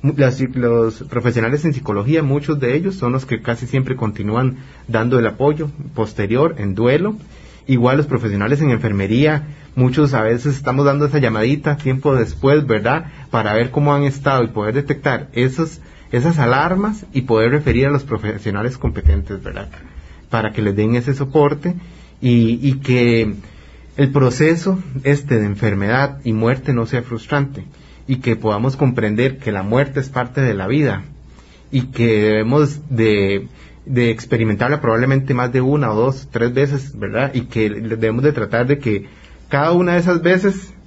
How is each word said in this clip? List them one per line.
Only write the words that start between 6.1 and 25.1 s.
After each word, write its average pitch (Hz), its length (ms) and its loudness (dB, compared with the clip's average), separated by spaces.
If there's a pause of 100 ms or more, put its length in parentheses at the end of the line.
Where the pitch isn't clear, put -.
en 101 180 -4
duelo. 151 400 2 (520)
Igual 127 280 4
los 147 120 2
profesionales 117 540 0
en 143 100 4
enfermería, 117 760 0 (300)
muchos 127 360 4
a 113 80 2
veces 120 360 0
estamos 131 280 0
dando 143 200 2
esa 143 140 2
llamadita 131 580 0
tiempo 135 360 0
después, 135 540 2
¿verdad? 117 380 0 (260)
Para 107 220 0
ver 123 180 0
cómo 147 220 2
han 143 100 2
estado 139 400 0
y 110 40 0
poder 107 280 -4
detectar 143 560 -2
esos, 131 480 -2 (320)
esas 156 260 2
alarmas 170 760 0
y 135 80 0
poder 113 300 2
referir 135 340 2
a 139 60 2
los 135 120 0
profesionales 107 760 -4
competentes, 98 640 0
¿verdad? 95 280 -10 (600)
Para 107 220 -2
que 110 100 -4
les 101 140 0
den 107 200 2
ese 123 180 -2
soporte 147 640 0 (440)
y, 120 420 4
y 135 180 0
que 120 560 2 (600)
el 139 160 2
proceso 156 680 2 (260)
este 143 340 2